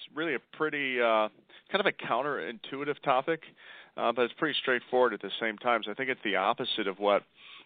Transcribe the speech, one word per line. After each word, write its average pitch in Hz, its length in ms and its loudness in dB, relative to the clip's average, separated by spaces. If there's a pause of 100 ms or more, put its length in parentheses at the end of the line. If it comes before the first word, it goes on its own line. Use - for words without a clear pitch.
(140)
really 151 220 -4
a 113 40 -2 (180)
pretty, 143 420 -2
uh, 110 300 4 (420)
kind 190 80 2
of 196 60 2
a 165 60 2
counterintuitive 135 1120 -4
topic, 139 380 2 (540)
uh, 117 160 0
but 123 120 2
it's 117 100 -2
pretty 147 280 -2
straightforward 123 520 2
at 98 80 -6
the 98 180 -8
same 110 180 -4
time. 117 280 2
So 107 60 -6
I - 20 -6
think 131 160 -6
it's 123 140 -4
the 98 120 0
opposite 107 520 0
of 95 120 -6
what 101 240 2 (420)